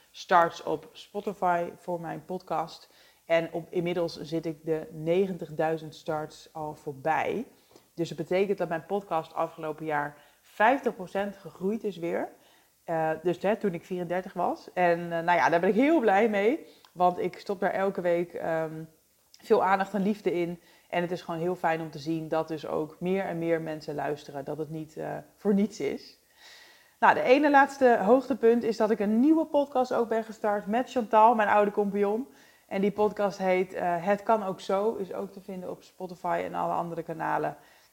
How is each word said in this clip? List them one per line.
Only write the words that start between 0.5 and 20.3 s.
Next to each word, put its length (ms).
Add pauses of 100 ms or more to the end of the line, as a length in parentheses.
op 280
Spotify 840
voor 260
mijn 240
podcast. 680 (320)
En 280
op, 160
inmiddels 520
zit 240
ik 200
de 260
negentigduizend 1040
starts 580
al 220
voorbij. 720 (460)
Dus 160
dat 80
betekent 400
dat 120
mijn 160
podcast 480
afgelopen 520
jaar 320 (240)
vijftig 540
procent 420
gegroeid 460
is 140
weer. 320 (540)
Eh, 260 (140)
dus, 180
hè, 140
toen 180
ik 120
vierendertig 480
was. 400
En, 260
eh, 100
nou 280
ja, 120
daar 100
ben 100
ik 60
heel 240
blij 300
mee. 360 (280)
Want 260
ik 200
stop 200
daar 120
elke 300
week, 320
ehm, 500 (580)
veel 220
aandacht 300
en 80
liefde 320